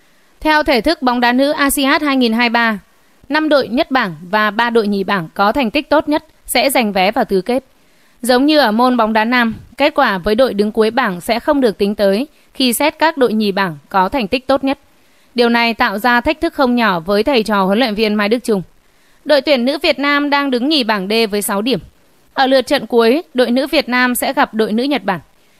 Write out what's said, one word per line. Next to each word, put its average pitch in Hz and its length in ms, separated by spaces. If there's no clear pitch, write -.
Theo 302 220
thể 262 180
thức 302 220
bóng 247 180
đá 240 120
nữ 277 200
asiad 285 500
hai 277 140
nghìn 240 160
hai 240 160
mươi 226 40
ba, 226 260
năm 311 200
đội 269 200
nhất 262 220
bảng 226 240
và 214 200
ba 233 200
đội 226 180
nhì 196 160
bảng 185 300
có 202 180
thành 254 180
tích 294 200
tốt 302 180
nhất 302 160
sẽ 254 240
giành 233 220
vé 190 180
vào 233 140
tứ 190 160
kết. 247 240
Giống 247 240
như 302 120
ở 233 140
môn 247 240
bóng 220 160
đá 220 120
nam, 233 300
kết 285 180
quả 220 240
với 208 160
đội 247 200
đứng 208 180
cuối 220 180
bảng 220 300
sẽ 233 200
không 294 200
được 220 180
tính 202 160
tới 208 320
khi 254 180
xét 294 260
các 320 180
đội 240 160
nhì 214 200
bảng 180 260
có 190 200
thành 240 200
tích 262 180
tốt 269 180
nhất. 269 140
Điều 240 140
này 233 260
tạo 214 240
ra 240 220
thách 311 200
thức 330 140
không 247 200
nhỏ 208 260
với 202 220
thầy 262 200
trò 202 220
huấn 196 140
luyện 240 160
viên 214 200
Mai 208 140
Đức 240 160
Chung. 196 180
Đội 285 160
tuyển 269 240
nữ 285 180
Việt 294 160
Nam 285 320
đang 285 200
đứng 247 180
nhì 294 160
bảng 202 240
D 208 40
với 208 120
sáu 202 200
điểm. 226 160
Ở 262 120
lượt 262 200
trận 247 200
cuối, 233 360
đội 247 160
nữ 269 160
Việt 285 220
Nam 247 260
sẽ 269 180
gặp 269 220
đội 220 180
nữ 226 100
Nhật 269 220
Bản. 185 160